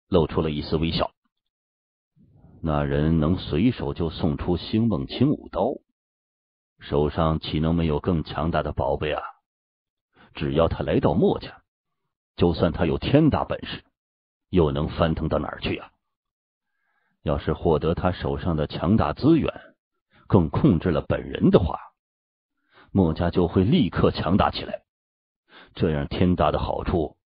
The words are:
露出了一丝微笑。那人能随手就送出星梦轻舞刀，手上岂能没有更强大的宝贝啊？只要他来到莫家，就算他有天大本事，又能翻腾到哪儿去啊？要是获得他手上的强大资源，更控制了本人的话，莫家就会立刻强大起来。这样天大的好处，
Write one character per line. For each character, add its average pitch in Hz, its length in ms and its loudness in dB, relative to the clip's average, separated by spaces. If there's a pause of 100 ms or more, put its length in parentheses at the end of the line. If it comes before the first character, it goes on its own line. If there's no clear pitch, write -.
露 80 180 4
出 - 140 -2
了 80 100 -2
一 73 120 -4
丝 80 140 -2
微 80 140 0
笑。 - 220 -2 (1500)
那 73 220 0
人 76 360 2
能 82 180 2
随 85 320 0
手 71 220 -6
就 82 180 -4
送 78 280 -2
出 90 180 -2
星 113 320 -2
梦 69 180 -2
轻 135 240 0
舞 - 200 -4
刀， 110 220 -2 (1040)
手 73 320 0
上 80 300 0
岂 78 200 -4
能 80 140 0
没 82 120 0
有 73 140 0
更 82 240 0
强 78 260 -4
大 80 120 0
的 73 100 -6
宝 69 240 -2
贝 76 160 -4
啊？ 67 100 -6 (1120)
只 71 180 -4
要 80 160 4
他 - 140 -4
来 92 180 0
到 - 140 2
莫 156 240 2
家， - 240 -18 (760)
就 87 180 4
算 87 180 0
他 90 140 -2
有 69 120 0
天 143 320 4
大 76 140 0
本 - 220 -8
事， - 180 -14 (640)
又 82 220 4
能 73 180 -2
翻 80 260 0
腾 80 140 -4
到 78 100 0
哪 76 100 -4
儿 - 120 -12
去 - 160 -4
啊？ - 140 -16 (1300)
要 73 160 0
是 80 140 -4
获 78 260 2
得 78 160 -2
他 90 180 0
手 69 260 -4
上 80 180 -2
的 76 100 -2
强 90 300 0
大 73 160 0
资 156 260 2
源， 90 140 -2 (760)
更 87 240 4
控 107 280 4
制 90 120 -2
了 71 120 0
本 67 260 -4
人 107 220 2
的 - 80 8
话， - 200 -2 (1120)
莫 87 220 4
家 87 180 -2
就 90 180 2
会 92 160 2
立 120 260 2
刻 - 220 2
强 87 240 0
大 73 140 2
起 - 140 -8
来。 - 180 -12 (920)
这 90 160 0
样 73 180 -2
天 90 280 2
大 76 140 4
的 73 80 0
好 - 260 -4
处， 78 420 -2